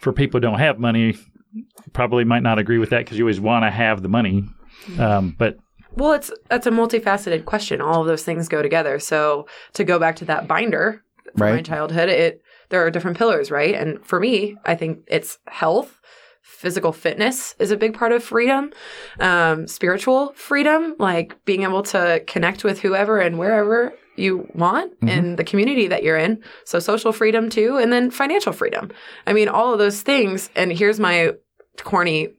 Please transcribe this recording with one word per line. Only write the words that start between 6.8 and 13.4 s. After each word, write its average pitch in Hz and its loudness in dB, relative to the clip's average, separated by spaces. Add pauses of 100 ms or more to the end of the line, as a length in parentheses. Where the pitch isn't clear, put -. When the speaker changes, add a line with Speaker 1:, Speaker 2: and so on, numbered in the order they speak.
Speaker 2:
question. 208 -4
All 160 0
of 160 0
those 160 0
things 165 -4
go 156 0
together. 147 0
So 151 0 (280)
to 202 -2
go 175 2
back 165 0
to - -14
that 156 -4
binder 190 0 (340)
from 104 4
my 107 4
Speaker 3:
Right. 120 -2
Speaker 2:
childhood, 160 -2
it, 160 2 (300)
there 180 2
are 165 2
different 170 -4
pillars, 180 2